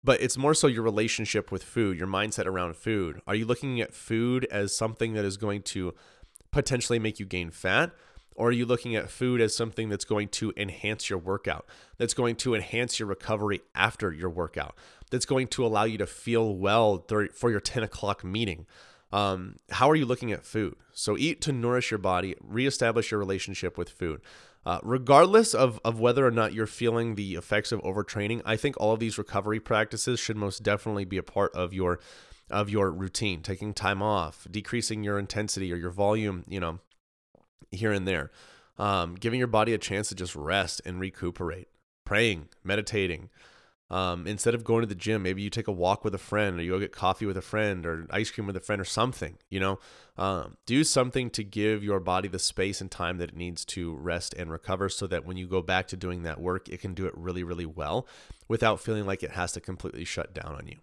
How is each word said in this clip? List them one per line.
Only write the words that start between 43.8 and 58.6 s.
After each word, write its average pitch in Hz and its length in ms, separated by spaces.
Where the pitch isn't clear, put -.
Um, 87 380
instead 107 280
of 117 80
going 113 200
to 113 40
the 98 80
gym, 104 280
maybe 92 180
you 101 80
take 113 200
a 104 40
walk 90 320
with 101 100
a 92 40
friend, 101 400
or 85 40
you 87 100
go 95 60
get 101 140
coffee 95 320
with 95 140
a 92 40
friend, 104 440
or 82 240
ice 107 200
cream 104 160
with 98 100
a 92 40
friend, 104 180
or 95 60
something, 110 540
you 95 100
know? 95 200
Um, 90 480
do 139 180
something 127 460
to 113 120
give 104 400
your 104 160
body 92 300
the 90 100
space 95 440
and 92 80
time 87 260
that 85 140
it - 60
needs 87 300
to 85 280
rest 85 400
and 85 160
recover, 92 400
so - 160
that 87 180
when 92 140
you 92 80
go 90 160
back 92 260
to 95 80
doing 90 280
that 80 180
work, 90 260
it 90 120
can 92 120
do 92 140
it - 100
really, 90 260
really 87 240
well 82 400
without 110 320